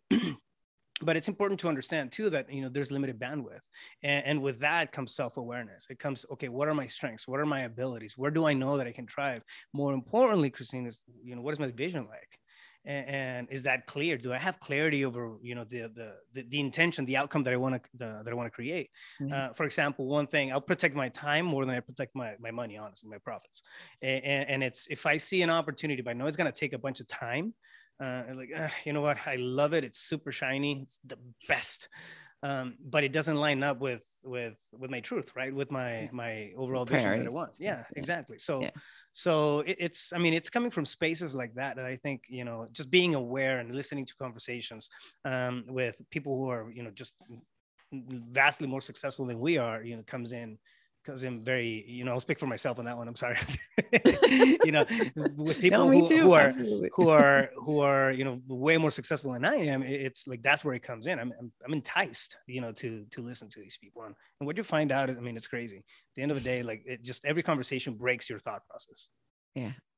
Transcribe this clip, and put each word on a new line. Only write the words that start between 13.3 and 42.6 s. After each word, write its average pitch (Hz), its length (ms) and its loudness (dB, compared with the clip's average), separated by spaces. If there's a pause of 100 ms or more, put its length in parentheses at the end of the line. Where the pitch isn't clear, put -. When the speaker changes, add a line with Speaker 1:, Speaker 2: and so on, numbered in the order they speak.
Speaker 1:
is 135 140 -8
that 131 220 0
clear? 147 320 -2
Do 123 160 -6
I 131 40 -4
have 175 220 -4
clarity 143 460 0
over, 120 360 -6
you 120 140 -10
know, 120 80 -10
the, 117 180 -10 (120)
the, 110 200 -14 (200)
the, 131 160 -10
the 143 100 -2
intention, 151 460 0
the 131 120 0
outcome 143 260 0
that 127 100 2
I 123 40 2
wanna, 131 240 0 (140)
the, 110 280 -10
that 117 80 -8
I - 20 -4
wanna 120 160 -6
create? 143 400 -8 (320)
Speaker 2:
Mm-hmm. 143 120 -6
Speaker 1:
Uh, 135 200 -4
for 165 120 -4
example, 143 420 0
one 147 200 2
thing, 139 240 0
I'll 139 100 0
protect 165 340 0
my 131 140 -2
time 147 360 -2
more 139 200 0
than 131 100 -2
I 123 40 -2
protect 131 360 -10
my, 117 240 -6
my 113 120 -10
money, 113 260 -8
honestly, 107 320 -16
my 104 100 -14
profits. - 440 -14 (380)
A-, 135 40 -6
and, 135 440 0
and 135 140 0
it's, - 260 -6
if 151 160 -6
I 156 120 4
see 180 240 2
an 170 80 4
opportunity, 151 520 0
but 120 100 -6
I - 20 -4
know 127 140 -4
it's 151 100 -4
gonna 156 140 0
take 135 220 -4
a 131 40 -6
bunch 131 240 -6
of 110 60 -18
time, 143 460 -6 (480)
uh, 127 260 -6
and 131 100 -12
like, 131 200 -14
"Ugh, 156 140 -4 (140)
you 151 60 -4
know 147 100 0
what? 147 160 2 (100)
I 135 80 -4
love 131 400 0
it. 151 80 2
It's 120 160 -8
super 147 320 -6
shiny. 139 500 -2
It's - 240 -18
the 127 120 -14 (300)
best." - 400 -2 (540)
Um, 131 420 -6
but 147 220 2
it 135 80 0
doesn't 156 240 2
line 143 260 2
up 139 160 0
with, 127 240 -4 (200)
with, 120 340 -8 (160)
with 131 180 -12
my 123 80 -6
truth, 165 360 -8
right? 131 200 -6
With 139 160 -4
my, 123 300 -4
Speaker 2:
Yeah. - 100 -8
Speaker 1:
my 110 460 -8
overall 127 260 -2
vision 123 200 6
that 101 60 4
I - 40 4
Speaker 2:
Priorities. 120 200 0
Speaker 1:
want. - 260 -6
Yeah, 180 80 -4 (100)
Speaker 2:
Yeah. 117 60 -10 (120)
Speaker 1:
exactly. 139 440 -6
So, 135 240 -2
Speaker 2:
Yeah. - 80 -6 (420)
Speaker 1:
so 151 480 4
it, 175 180 -2
it's, - 320 -2
I 175 60 -4
mean, 170 160 4
it's 165 160 -2
coming 240 220 0
from 151 140 -2
spaces 160 480 -2
like 123 200 -6
that, 127 240 -6
that 131 80 -8
I 127 100 -6
think, 139 320 -6
you 127 160 -10
know, 117 300 -8